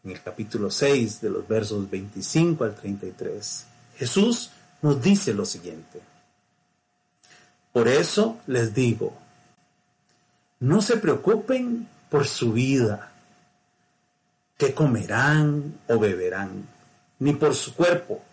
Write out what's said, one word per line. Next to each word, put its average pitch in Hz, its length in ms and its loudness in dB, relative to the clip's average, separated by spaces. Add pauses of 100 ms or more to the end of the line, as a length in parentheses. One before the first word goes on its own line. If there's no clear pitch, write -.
en 95 60 -12
el - 100 -14
capítulo 101 500 -6
seis, 135 480 0
de 107 100 -4
los 92 160 -6
versos 104 440 -2
veinticinco 135 760 0
al 110 100 -2
treinta 101 320 -8
y 92 60 -10
tres, - 540 -10 (320)
Jesús 208 520 2 (320)
nos 139 200 2
dice 175 320 4
lo 101 120 -2
siguiente: - 560 -12 (1700)
"Por 117 160 2
eso 175 500 2 (100)
les 117 260 0
digo, 113 400 0 (1500)
no 160 220 4
se 233 160 2
preocupen 233 920 0 (220)
por 139 180 2
su 117 240 -2
vida, 120 600 0 (1400)
qué 139 160 0
comerán 147 1120 0
o 117 120 2
beberán, 95 680 -2 (520)
ni 143 120 2
por 143 240 2
su - 200 -6
cuerpo 175 460 0 (120)